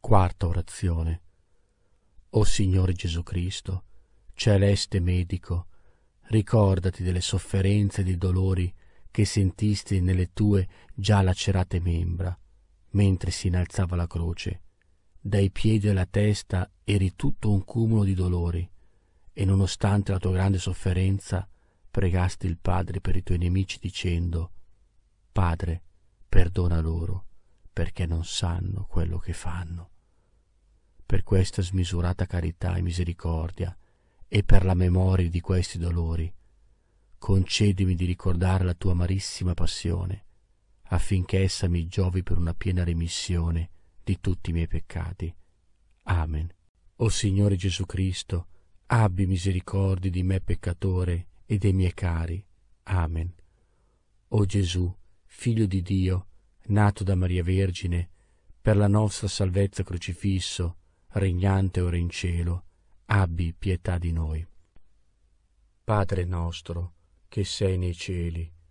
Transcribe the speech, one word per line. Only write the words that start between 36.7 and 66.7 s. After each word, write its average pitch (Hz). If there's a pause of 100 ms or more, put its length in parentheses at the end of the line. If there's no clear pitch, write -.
concedimi 98
di 87
ricordare 92
la 90
tua 92
amarissima 90
passione, 90 (600)
affinché 92
essa 92
mi 85
giovi 90
per 87
una 82
piena 90
remissione 85 (320)
di -
tutti -
i -
miei 82
peccati. 82 (720)
Amen. 82 (460)
O 110
Signore 98
Gesù 92
Cristo, 92 (380)
abbi 101
misericordia 95
di 90
me 95
peccatore 90 (180)
e 104
dei 95
miei 92
cari. 85 (420)
Amen. 82 (920)
O 104
Gesù, 90 (360)
Figlio 113
di 92
Dio, 92 (400)
nato 101
da 98
Maria 90
Vergine, 90 (500)
per 107
la 104
nostra 104
salvezza 98
crocifisso, 90 (360)
regnante 95
ora 87
in 87
cielo, 87 (400)
abbi 85
pietà 90
di 85
noi. 80 (1400)
Padre 98
nostro, 85 (340)